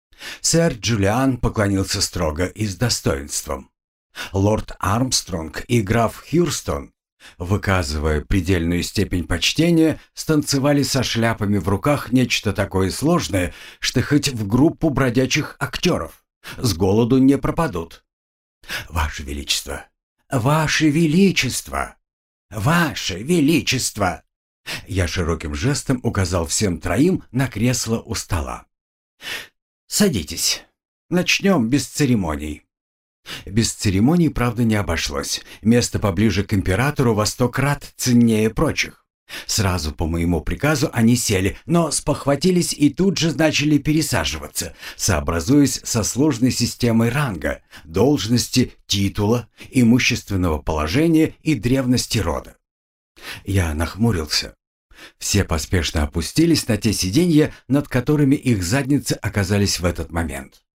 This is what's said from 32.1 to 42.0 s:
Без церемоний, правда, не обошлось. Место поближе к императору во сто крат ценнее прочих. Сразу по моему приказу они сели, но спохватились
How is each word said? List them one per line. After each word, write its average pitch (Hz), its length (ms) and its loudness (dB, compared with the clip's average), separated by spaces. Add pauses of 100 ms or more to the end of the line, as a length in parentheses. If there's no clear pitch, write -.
Без 107 260 0
церемоний, 131 580 2
правда, 120 340 0
не 110 100 2
обошлось. 82 680 -4 (200)
Место 113 360 2
поближе 101 460 0
к - 100 -4
императору 117 600 2
во 104 120 2
сто 123 220 0
крат 139 480 -4
ценнее 113 540 4
прочих. - 540 -4 (420)
Сразу 90 460 -2
по 85 140 -4
моему 85 340 0
приказу 139 500 0
они 117 240 4
сели, 98 520 0
но 165 240 2
спохватились 170 800 0